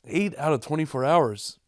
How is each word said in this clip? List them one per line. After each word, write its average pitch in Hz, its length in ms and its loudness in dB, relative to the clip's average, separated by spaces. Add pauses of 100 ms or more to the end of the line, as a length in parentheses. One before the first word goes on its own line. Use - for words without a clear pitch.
Eight 196 320 -2
out 151 160 0
of 131 80 0
twenty-four 151 440 -2
hours. 135 520 2 (100)